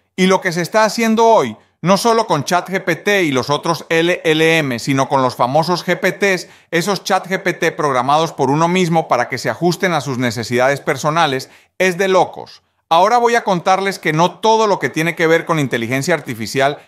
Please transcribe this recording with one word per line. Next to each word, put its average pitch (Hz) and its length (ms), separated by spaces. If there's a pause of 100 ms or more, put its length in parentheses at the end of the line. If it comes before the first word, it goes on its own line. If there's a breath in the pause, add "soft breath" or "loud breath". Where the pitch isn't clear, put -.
(140 soft breath)
y 185 140
lo 190 120
que 190 120
se 175 100
está 214 220
haciendo 226 420
hoy, 160 300 (260 soft breath)
no 185 140
solo 226 320
con 156 160
chat 175 260
G 185 140
P 175 100
T 196 300
y 147 80
los 127 180
otros 156 380
L 170 340
L 160 360
M, 131 200
sino 135 300
con 135 120
los 127 140
famosos 156 500
G 180 140
P 185 140
Ts, 185 360 (220 loud breath)
esos 165 320
chat 185 240
G 185 160
P 180 120
T 165 180
programados 151 600
por 135 180
uno 160 180
mismo 170 400
para 120 200
que 127 100
se 127 120
ajusten 170 440
a 151 60
sus 123 180
necesidades 123 600
personales, 147 720 (280 soft breath)
es 180 200
de 196 80
locos. 180 560 (300)
Ahora 196 260
voy 240 180
a 226 80
contarles 190 560
que 165 120
no 170 280
todo 220 260
lo 196 140
que 143 80
tiene 160 260
que 165 140
ver 165 160
con 160 160
inteligencia 131 520
artificial 135 760